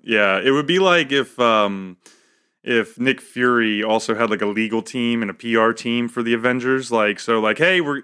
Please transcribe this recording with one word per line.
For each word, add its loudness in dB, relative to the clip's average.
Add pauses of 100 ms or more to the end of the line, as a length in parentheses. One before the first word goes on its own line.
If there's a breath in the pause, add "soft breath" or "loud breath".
yeah. 2
It -4
would 0
be 2
like 2
if, -2
um, 0 (680 soft breath)
if -2
Nick -2
Fury 0
also 0
had, 0
like, -2
a 0
legal -2
team -2
and -4
a -12
P -4
R 4
team -4
for -4
the 0
Avengers. 0
Like, 0
so, 0
like, 0
"Hey, 2
we're, -4